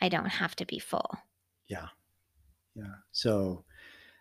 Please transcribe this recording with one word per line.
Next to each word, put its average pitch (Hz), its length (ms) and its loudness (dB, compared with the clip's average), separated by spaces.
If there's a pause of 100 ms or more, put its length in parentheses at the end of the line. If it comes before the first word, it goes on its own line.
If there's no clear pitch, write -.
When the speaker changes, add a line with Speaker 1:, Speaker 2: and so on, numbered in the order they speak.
Speaker 1:
I 185 60 4
don't 180 220 2
have - 280 0
to 180 80 -4
be - 140 -6
full." - 380 -4 (500)
Speaker 2:
Yeah. 85 220 -8 (880)
Yeah. 101 200 -12 (160)
So 98 540 2 (560)